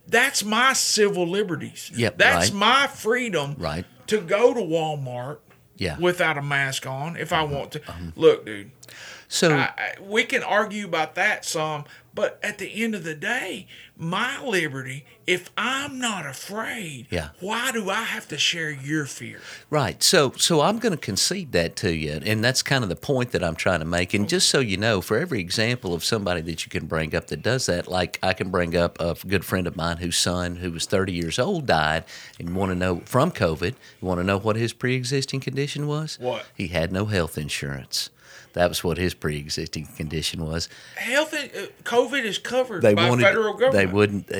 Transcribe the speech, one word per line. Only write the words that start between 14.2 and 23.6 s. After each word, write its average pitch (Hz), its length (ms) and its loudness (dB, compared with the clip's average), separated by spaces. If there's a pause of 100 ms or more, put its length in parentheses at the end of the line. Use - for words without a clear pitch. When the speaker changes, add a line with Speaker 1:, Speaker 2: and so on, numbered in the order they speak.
Speaker 1:
liberty, 143 640 -4 (220)
if 180 320 -2
I'm 269 400 -4
not 214 260 -4
afraid, 180 840 -8
Speaker 2:
Yeah. 78 200 -4 (100)
Speaker 1:
why 233 320 -4
do 220 180 -2
I 214 140 -2
have 214 240 -8
to 151 100 -6
share 160 320 0
your 143 340 -2
fear? 113 360 -12 (280)
Speaker 2:
Right. 135 320 0
So, 147 360 6
so 160 240 4
I'm 202 180 4
gonna 214 180 0
concede 147 560 -2
that 85 240 2
to 95 160 2
you, 78 320 -2
and 110 200 2
that's 123 180 2
kind 131 220 2
of 98 40 0
the 82 60 -2
point 123 380 -2
that 85 100 0
I'm 82 140 0
trying 90 240 2